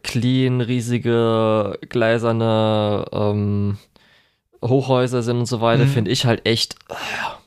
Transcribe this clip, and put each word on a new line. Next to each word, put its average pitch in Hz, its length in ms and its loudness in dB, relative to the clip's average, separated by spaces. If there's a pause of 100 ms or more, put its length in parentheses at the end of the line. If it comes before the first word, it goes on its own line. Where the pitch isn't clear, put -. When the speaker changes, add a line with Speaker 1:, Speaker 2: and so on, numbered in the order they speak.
Speaker 1:
clean, 127 580 0
riesige, 113 1160 0 (100)
gläserne, 110 1200 0
ähm, 104 680 -2 (840)
Hochhäuser 127 600 0
sind 120 160 0
und 120 80 0
so 113 140 -4
weiter, 127 240 4
Speaker 2:
Mhm. 139 80 2
Speaker 1:
find 117 140 0
ich 127 180 0
halt 117 220 0
echt, - 280 -2 (140)
äh, - 60 -10 (520)